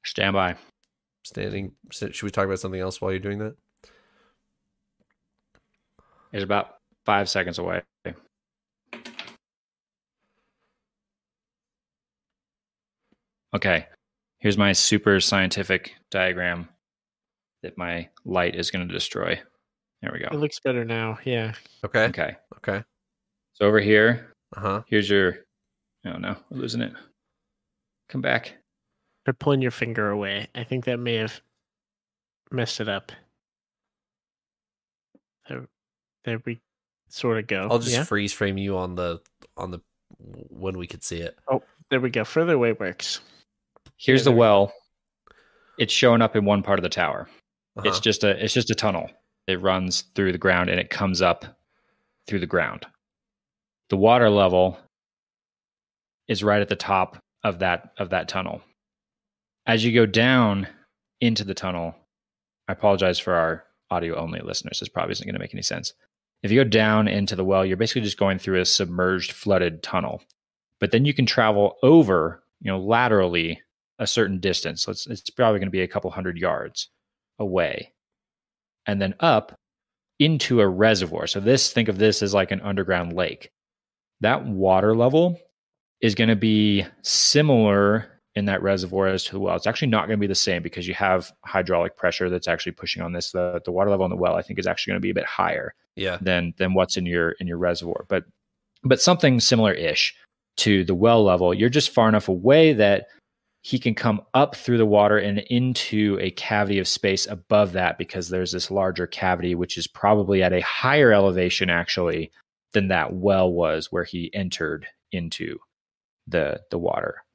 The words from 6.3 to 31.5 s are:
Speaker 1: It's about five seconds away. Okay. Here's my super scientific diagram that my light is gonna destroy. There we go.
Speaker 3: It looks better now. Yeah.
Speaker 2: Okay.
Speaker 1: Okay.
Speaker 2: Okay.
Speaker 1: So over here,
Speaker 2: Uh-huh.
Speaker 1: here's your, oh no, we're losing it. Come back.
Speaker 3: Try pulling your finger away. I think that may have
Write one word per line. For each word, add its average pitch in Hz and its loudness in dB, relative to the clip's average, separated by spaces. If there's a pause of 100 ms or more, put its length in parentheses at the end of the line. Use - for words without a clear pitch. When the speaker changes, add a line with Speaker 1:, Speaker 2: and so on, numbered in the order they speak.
Speaker 1:
It's 98 -4
about 101 -2 (280)
five 101 0
seconds 87 -4
away. 87 -4 (4000)
Okay. 92 0 (520)
Here's 104 0
my 101 4
super 101 2
scientific 95 -2 (160)
diagram 90 -4 (920)
that 90 -16
my 85 -8 (160)
light 87 -2
is 87 -6
gonna 90 -6
destroy. 87 -6 (640)
There - -8
we - -12
go. - -10
Speaker 3:
It 151 -8
looks - -6
better 123 -4
now. 113 -6
Yeah. 113 -4 (300)
Speaker 2:
Okay. 110 0
Speaker 1:
Okay. - -4 (220)
Speaker 2:
Okay. 104 -6 (680)
Speaker 1:
So 104 0
over 107 4
here, 107 2 (240)
Speaker 2:
Uh-huh. 101 -4
Speaker 1:
here's 104 0
your, 98 2 (680)
oh 87 -12
no, 92 -8 (140)
we're 135 -12
losing 117 -6
it. 113 -8 (1160)
Come 139 -8
back. 123 -4 (680)
Speaker 3:
Try 135 -2
pulling 139 0
your 123 -2
finger 113 -4
away. 101 -6
I 120 -10
think 127 -6
that 123 -4
may 120 -4
have 113 -6 (1080)